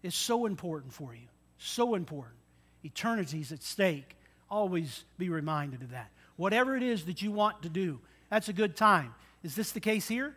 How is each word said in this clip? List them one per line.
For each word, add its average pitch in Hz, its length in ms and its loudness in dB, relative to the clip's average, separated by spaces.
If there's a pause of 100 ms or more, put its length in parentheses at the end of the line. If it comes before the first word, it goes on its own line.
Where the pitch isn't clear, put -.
It's 175 140 -4
so 240 300 2
important 160 460 -6
for 123 220 -12
you. 120 140 -20 (300)
So 240 360 2
important. 143 420 -6 (480)
Eternity's 156 680 -2
at 147 100 -12
stake. 160 540 0 (340)
Always 180 540 0 (120)
be 180 120 -2
reminded 147 540 -2
of 123 100 -12
that. 120 180 -12 (260)
Whatever 240 400 4
it 247 60 0
is 233 240 0
that 180 160 -4
you 208 80 0
want 208 320 2
to 170 60 -6
do, 165 320 -2 (280)
that's 214 200 2
a 214 40 -4
good 190 240 2
time. 170 380 6 (280)
Is 151 120 -8
this - 180 -2
the 214 80 -4
case 214 280 2
here? 262 280 -2